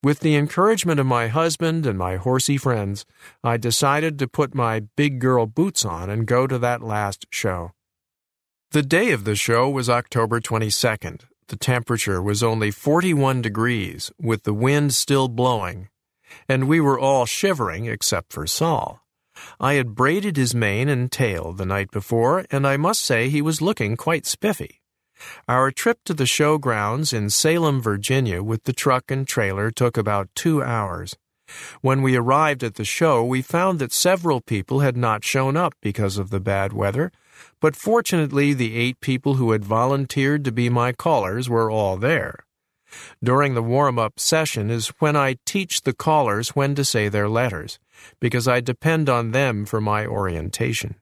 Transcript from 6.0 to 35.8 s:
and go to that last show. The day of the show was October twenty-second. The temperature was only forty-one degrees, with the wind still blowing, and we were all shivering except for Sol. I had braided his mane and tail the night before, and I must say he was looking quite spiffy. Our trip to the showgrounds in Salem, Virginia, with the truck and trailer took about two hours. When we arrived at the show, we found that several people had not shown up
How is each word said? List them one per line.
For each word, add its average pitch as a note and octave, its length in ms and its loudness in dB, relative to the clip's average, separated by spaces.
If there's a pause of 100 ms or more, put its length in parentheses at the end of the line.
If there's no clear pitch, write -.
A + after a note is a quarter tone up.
and A2 180 -2
go B2 180 2
to C3 140 -2
that A#2+ 220 -2
last G#2 480 -4
show. F2 420 -4 (1000)
The D3+ 120 2
day F3 280 2
of A2 120 -2
the G#2 140 -2
show A#2+ 320 2
was C3 200 -2
October A#2+ 520 0
twenty-second. A2 840 -2 (240)
The - 80 -10
temperature A#2 680 -2
was G#2 220 0
only A2 260 0
forty-one C#3+ 720 0
degrees, G#2+ 800 -2
with A2+ 240 -2
the G#2+ 100 -2
wind C#3 400 2
still C3+ 360 2
blowing, A2 580 -2 (640)
and C3 180 2
we D#3+ 140 4
were C#3 180 4
all C3+ 260 4
shivering A2+ 600 -2
except - 480 -4
for D#2 120 -6
Sol. - 540 0 (580)
I C#3 180 0
had B2 200 0
braided E3 400 2
his B2+ 180 0
mane A2+ 360 0
and B2 200 0
tail F2 440 -2
the F#2+ 120 -6
night G2 260 -2
before, A#2 600 0
and C#3 160 0
I C#3 80 2
must E3+ 300 0
say B2 240 2
he D3 120 0
was D#3 200 -2
looking A#2+ 340 0
quite D#3+ 300 -2
spiffy. - 560 -4 (680)
Our C3 240 4
trip - 340 -2
to F#3 80 -2
the C#3+ 120 0
showgrounds C3+ 880 0
in G#2 160 -2
Salem, D#3+ 500 2
Virginia, G#2+ 640 0
with A2+ 200 -4
the B2+ 100 -2
truck B2+ 360 0
and C3+ 160 -4
trailer G#2 460 -2
took B2 240 0
about G2+ 400 0
two D#3 260 0
hours. F#2+ 540 -4 (640)
When C3+ 220 2
we C3 160 4
arrived C3+ 440 2
at A2+ 140 -4
the A2+ 80 -6
show, C3 400 2
we B2+ 180 0
found F3 380 0
that B2+ 140 -4
several E3+ 480 2
people A#2+ 400 -2
had C3 160 2
not A2 260 0
shown C3+ 320 0
up E3 260 0